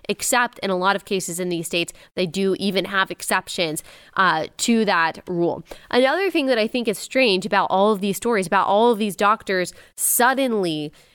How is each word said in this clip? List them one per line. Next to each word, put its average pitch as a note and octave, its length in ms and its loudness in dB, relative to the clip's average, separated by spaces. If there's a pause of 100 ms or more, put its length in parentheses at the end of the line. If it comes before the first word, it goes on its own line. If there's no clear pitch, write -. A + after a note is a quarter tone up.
except A#3+ 520 -2
in G3 100 -4
a F#3 80 0
lot F#3+ 180 2
of F#3+ 100 -8
cases F3+ 340 -4
in F3+ 100 -4
these E3+ 160 -4
states, E3+ 280 -4 (220)
they F#3 120 0
do F#3+ 320 0
even F#3+ 260 -2
have G3 240 -2
exceptions, F3+ 720 -4 (360)
uh, E3 280 2 (120)
to A3+ 280 2
that E3 420 0
rule. E3+ 360 -2 (260)
Another D4 400 2
thing D#4+ 140 0
that C4 140 0
I G#3+ 100 0
think A#3 220 -4
is G3 80 -2
strange G#3 480 0
about G3 240 0
all G3+ 240 4
of F#3+ 80 -4
these G3 160 -2
stories, G#3+ 300 -2
about F#3+ 200 2
all A3 240 4
of G#3 80 0
these G3+ 160 -4
doctors G3+ 580 0 (220)
suddenly A3 960 0 (240)